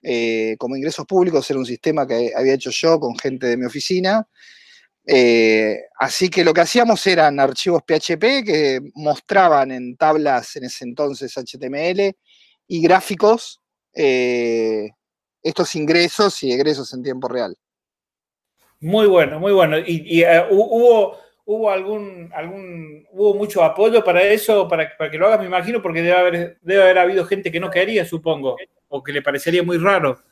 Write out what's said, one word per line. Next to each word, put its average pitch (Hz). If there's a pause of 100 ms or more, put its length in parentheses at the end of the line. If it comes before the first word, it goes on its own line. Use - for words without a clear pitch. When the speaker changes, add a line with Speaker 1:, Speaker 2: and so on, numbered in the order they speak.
Speaker 1:
eh, 113
como 127
ingresos 143
públicos, 180
era 139
un 131
sistema 139
que 120
había 135
hecho 131
yo 165
con 120
gente 131
de 120
mi 127
oficina. 185 (760)
Eh, 113 (120)
así 180
que 180
lo 165
que 170
hacíamos 226
eran 156
archivos 151
P -
H 160
P 254
que 156 (140)
mostraban 147
en 123
tablas, 151
en 131
ese -
entonces 131
H 127
T 135
M 143
L, 190 (520)
y 170
gráficos, 202 (280)
eh, 117 (500)
estos 160
ingresos 170
y 131
egresos 139
en 127
tiempo 127
real. 117 (1200)
Speaker 2:
Muy 208
bueno, 156
muy 196
bueno. 156
Y, 165
y, 165
eh, 170
hu-, 208
hubo, 226 (280)
hubo 214
algún, 190
algún, 165
hubo 202
mucho 202
apoyo 214
para 175
eso, 202
para, 160
para 156
que 156
lo 175
hagas, 220
me 196
imagino, 185
porque 170
debe 175
haber, 175
debe 190
haber 185
habido 180
gente 190
que 165
no 180
quería, 196
supongo, 147 (320)
o 139
que 143
le 143
parecería 147
muy 175
raro. 165 (100)